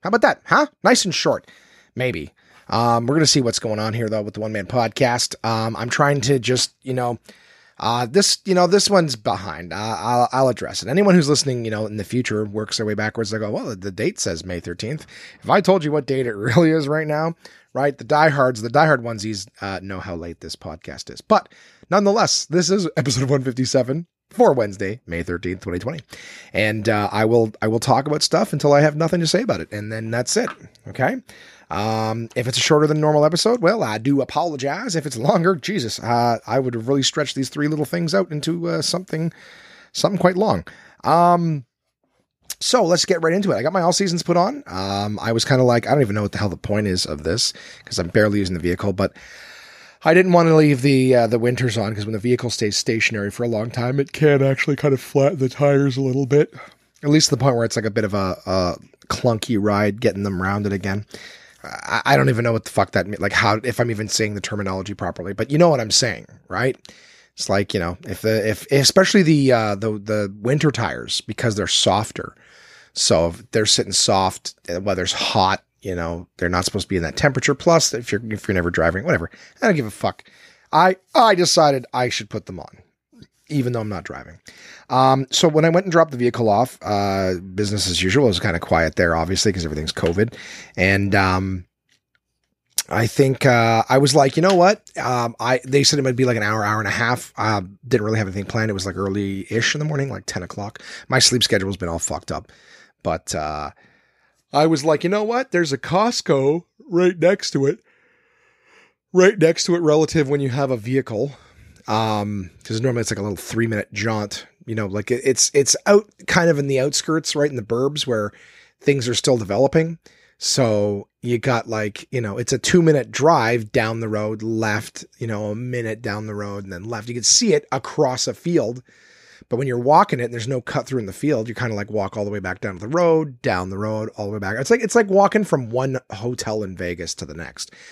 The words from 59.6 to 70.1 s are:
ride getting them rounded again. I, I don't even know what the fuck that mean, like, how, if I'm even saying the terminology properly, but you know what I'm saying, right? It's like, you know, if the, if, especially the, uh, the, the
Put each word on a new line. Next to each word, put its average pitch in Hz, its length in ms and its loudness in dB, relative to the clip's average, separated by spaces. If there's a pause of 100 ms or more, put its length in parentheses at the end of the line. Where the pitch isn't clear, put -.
ride 104 400 0
getting 101 220 0
them 98 180 -2
rounded 101 320 -2
again. 98 320 -4 (600)
I, - 400 -6
I 139 120 2
don't 135 120 4
even 120 160 0
know 117 80 0
what 113 120 -4
the - 60 -14
fuck - 220 0
that 92 160 0
mean, 104 100 -8
like, 98 140 -4
how, 110 320 2
if 123 160 -2
I'm 117 100 0
even 107 160 -6
saying 104 280 -2
the 101 60 -8
terminology 98 540 -6
properly, 92 380 -8
but 113 180 -6
you 147 80 2
know 170 100 8
what 143 120 2
I'm 107 100 -4
saying, 98 360 -2 (200)
right? 113 300 -2 (580)
It's - 140 -10
like, 101 260 0
you 104 60 0
know, 87 240 -4
if - 180 -10
the, 110 260 0
if, - 220 -4
especially 185 540 4
the, 147 260 4
uh, 110 240 2
the, 107 240 -4
the 101 420 -4